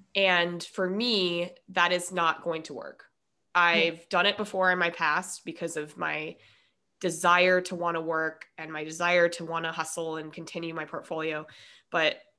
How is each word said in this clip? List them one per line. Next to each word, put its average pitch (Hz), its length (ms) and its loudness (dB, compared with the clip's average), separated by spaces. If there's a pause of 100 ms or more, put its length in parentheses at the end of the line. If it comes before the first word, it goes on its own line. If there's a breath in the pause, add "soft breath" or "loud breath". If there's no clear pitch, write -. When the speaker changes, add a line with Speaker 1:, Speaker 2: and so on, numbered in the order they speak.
(160)
Speaker 1:
And 175 480 2
for 185 260 -2
me, 185 640 0 (180)
that 175 220 2
is 175 200 -2
not 165 320 0
going 160 200 -4
to 151 100 -14
work. - 320 -14 (500)
Speaker 2:
Yeah. 180 60 6
Speaker 1:
I've 165 480 2
done 180 160 4
it 202 120 2
before 190 340 2
in 180 80 2
my 170 100 2
past 170 560 -2
because 165 320 -8
of 151 200 -8
my 156 400 -6 (640 soft breath)
desire 180 640 4
to 180 140 -8
wanna 170 260 -2
work 160 460 -4 (100)
and 160 160 -12
my 156 100 -6
desire 170 460 4
to 170 160 -6
wanna 165 260 -4
hustle 165 460 -6
and 156 160 -10
continue 165 400 -8
my 156 120 -6
portfolio. 156 600 -6 (460 soft breath)
But 160 260 2 (220)